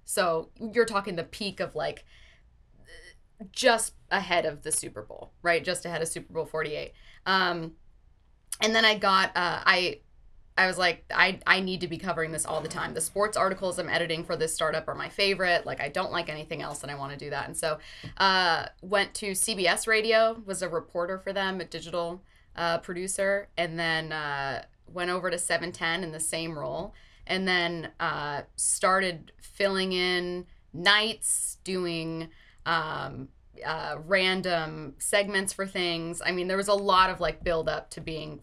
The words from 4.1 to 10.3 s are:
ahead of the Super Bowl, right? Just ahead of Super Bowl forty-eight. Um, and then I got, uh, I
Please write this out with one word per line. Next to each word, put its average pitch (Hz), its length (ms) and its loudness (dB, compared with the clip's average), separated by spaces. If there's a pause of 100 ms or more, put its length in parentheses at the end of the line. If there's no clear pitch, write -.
ahead 180 360 2
of 147 160 -6
the 156 100 -4
Super - 300 -6
Bowl, - 300 -16 (100)
right? 170 200 4
Just 175 220 -4
ahead 170 180 -2
of 165 60 -2
Super 170 240 -10
Bowl 165 140 -4
forty-eight. 151 460 -4 (340)
Um, 175 460 2 (880)
and 220 140 2
then 226 100 6
I 214 120 6
got, 190 400 4
uh, 170 280 0
I 180 360 4 (580)